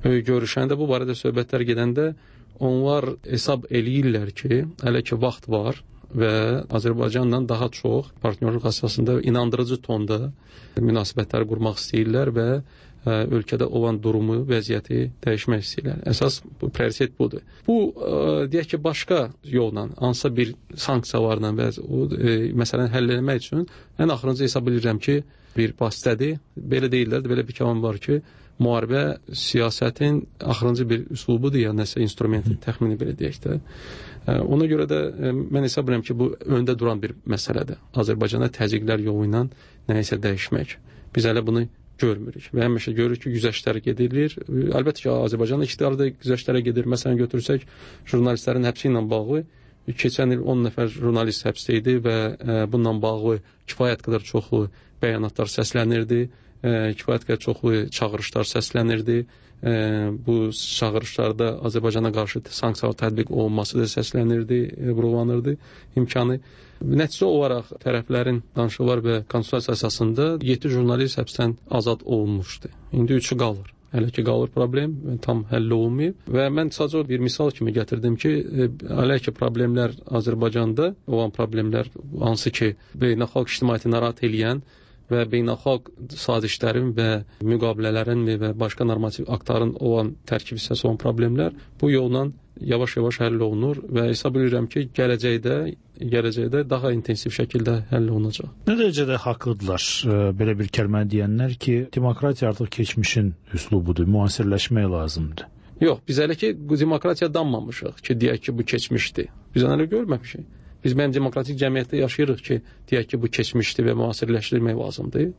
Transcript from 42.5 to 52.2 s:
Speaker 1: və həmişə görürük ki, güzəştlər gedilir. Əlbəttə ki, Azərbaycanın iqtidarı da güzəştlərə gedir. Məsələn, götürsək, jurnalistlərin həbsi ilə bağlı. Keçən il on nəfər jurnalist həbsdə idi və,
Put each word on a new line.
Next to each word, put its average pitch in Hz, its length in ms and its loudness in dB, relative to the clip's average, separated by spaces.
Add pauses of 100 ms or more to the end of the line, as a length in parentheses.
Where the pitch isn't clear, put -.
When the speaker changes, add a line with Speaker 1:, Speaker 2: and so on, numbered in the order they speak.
Speaker 1:
və 117 100 2
həmişə 120 320 0
görürük 120 280 0
ki, 131 100 -4
güzəştlər 110 500 -2
gedilir. 123 520 0 (120)
Əlbəttə 135 560 0
ki, 135 80 0
Azərbaycanın 120 540 0
iqtidarı 135 320 0
da 139 140 2
güzəştlərə 127 520 0
gedir. 120 240 0
Məsələn, 123 320 0
götürsək, 123 460 0 (460)
jurnalistlərin 123 560 2
həbsi 120 200 -2
ilə 120 200 4
bağlı. 113 340 0 (580)
Keçən 127 360 2
il 127 80 -4
on 127 240 2
nəfər 113 240 -2
jurnalist 113 560 0
həbsdə 113 320 0
idi 127 240 2
və, 113 120 2 (200)